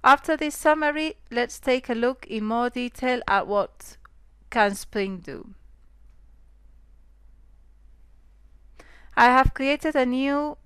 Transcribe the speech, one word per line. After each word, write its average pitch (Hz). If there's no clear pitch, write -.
After 285
this 302
summary, 302
let's 240
take 254
a 233
look 240
in 214
more 233
detail 247
at 196
what -
can 208
Spring 196
do. -
I 233
have 254
created 294
a 262
new 277